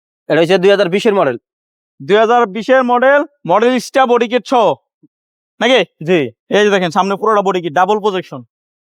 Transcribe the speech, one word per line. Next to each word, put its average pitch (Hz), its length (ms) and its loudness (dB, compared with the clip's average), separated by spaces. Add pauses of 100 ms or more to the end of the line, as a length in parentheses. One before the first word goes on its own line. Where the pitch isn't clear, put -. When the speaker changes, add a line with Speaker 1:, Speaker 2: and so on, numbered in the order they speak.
(280)
Speaker 1:
এটা 151 120 0
হচ্ছে 170 180 2
দুই 180 120 2
হাজার 202 180 2
বিশের 202 260 0
মডেল। 147 220 0 (680)
Speaker 2:
দুই 156 140 0
হাজার 233 300 2
বিশের 226 380 0
মডেল, 254 400 2 (220)
মডেল 226 320 0
স্টা 262 280 0
বডি 240 220 0
কিট 226 180 -4
সহ 214 280 0 (840)
নাকি? 233 240 2 (200)
Speaker 1:
জি। 165 160 0 (280)
Speaker 2:
এই 202 160 2
যে 208 60 0
দেখেন, 185 200 -2
সামনে 190 260 -2
পুরোটা 208 260 0
বডি 185 180 -2
কিট, 165 120 -8
ডাবল 185 280 0
প্রজেকশন, 185 420 -6 (380)